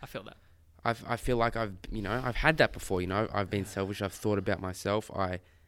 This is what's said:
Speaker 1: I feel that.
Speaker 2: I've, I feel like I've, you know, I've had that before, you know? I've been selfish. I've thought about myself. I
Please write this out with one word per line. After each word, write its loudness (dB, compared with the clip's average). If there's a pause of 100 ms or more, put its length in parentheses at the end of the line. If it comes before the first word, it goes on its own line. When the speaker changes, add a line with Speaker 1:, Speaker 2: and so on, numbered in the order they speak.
Speaker 1:
I -12
feel -10
that. -18 (480)
Speaker 2:
I've, 0
I 0
feel 2
like 4
I've, -2 (180)
you -4
know, -2
I've -2
had 6
that 6
before, 0
you 0
know? 2
I've 0
been 0
selfish. -4
I've -2
thought 0
about 0
myself. -2
I -2 (280)